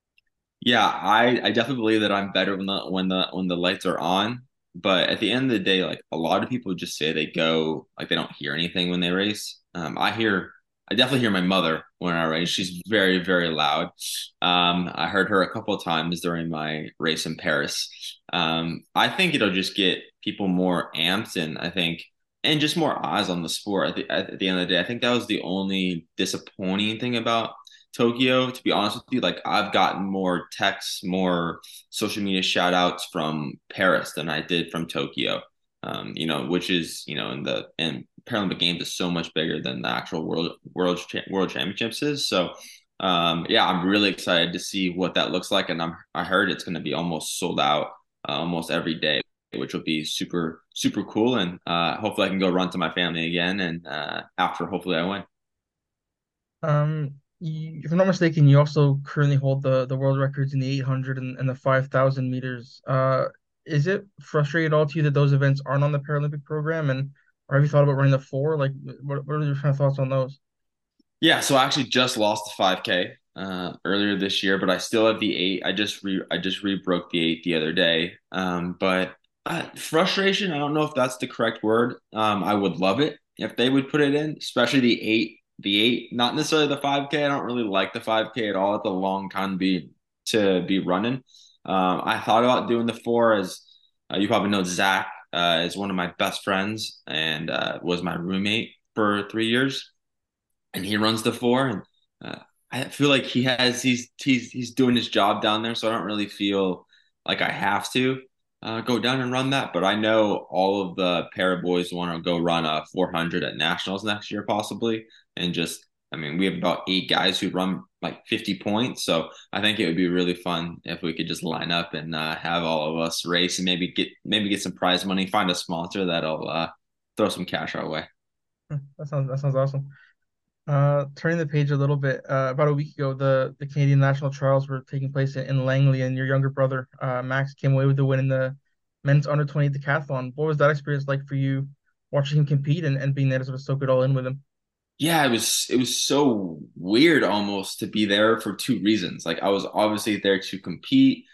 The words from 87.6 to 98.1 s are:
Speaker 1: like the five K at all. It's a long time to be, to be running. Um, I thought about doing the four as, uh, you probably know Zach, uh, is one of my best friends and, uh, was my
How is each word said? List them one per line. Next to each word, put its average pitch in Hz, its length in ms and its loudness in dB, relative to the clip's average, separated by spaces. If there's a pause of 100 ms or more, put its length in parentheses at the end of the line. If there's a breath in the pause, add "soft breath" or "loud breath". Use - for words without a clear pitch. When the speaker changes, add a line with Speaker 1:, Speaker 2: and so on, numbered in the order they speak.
Speaker 1:
like 98 300 0
the 117 60 -4
five 110 360 0
K 113 120 -2
at 98 80 -2
all. 98 200 2
It's 104 100 -4
a 107 40 0
long 95 420 -2
time 95 220 -4
to 95 40 -4
be, 92 320 0 (380)
to 95 400 4
be 95 100 0
running. 95 460 0 (440 soft breath)
Um, 92 360 2
I 107 200 0
thought 117 200 4
about 123 240 2
doing 117 180 0
the 117 80 -2
four 117 400 2
as, 95 280 -2 (520 soft breath)
uh, 80 40 -2
you 98 100 2
probably 101 220 2
know 101 140 2
Zach, 90 440 0 (260)
uh, 85 320 2
is 87 100 -6
one 98 140 -4
of 92 60 -2
my 90 240 -2
best 95 240 -2
friends 101 640 -4
and, 78 420 -4
uh, - 320 -4
was 87 220 -2
my 85 100 -2